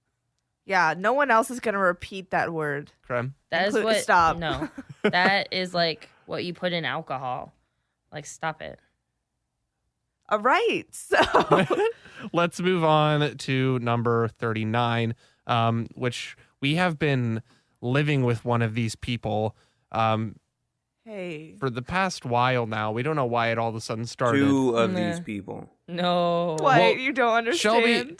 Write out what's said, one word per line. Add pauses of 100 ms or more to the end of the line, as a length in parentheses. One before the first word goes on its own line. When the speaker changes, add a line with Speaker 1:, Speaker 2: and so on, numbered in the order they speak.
(640)
Speaker 1:
Yeah,
no
one
else
is
gonna
repeat
that
word. (120)
Speaker 2:
Creme? (160)
Speaker 3:
That
is
Speaker 1:
Inclu-,
Speaker 3:
what.
Speaker 1:
stop.
Speaker 3:
No, (200)
Speaker 2:
<laughs>
Speaker 3:
that
is,
like, (160)
what
you
put
in
alcohol. (580)
Like,
stop
it. (1500)
Speaker 1:
All
right,
<laughs>
so
Speaker 2:
<laughs> (680)
Let's
move
on
to
number
thirty-nine, (300)
um,
which (240)
we
have
been (400)
living
with
one
of
these
people, (380)
um, (680)
Speaker 1:
Hey.
Speaker 2:
for
the
past
while
now.
We
don't
know
why
it
all
of
a
sudden
started.
Speaker 4:
Two
of
Speaker 3:
Nah.
Speaker 4:
these
people. (180)
Speaker 3:
No.
Speaker 1:
Why
Speaker 2:
Well,
Speaker 1:
you
don't
understand?
Speaker 2:
Shelby,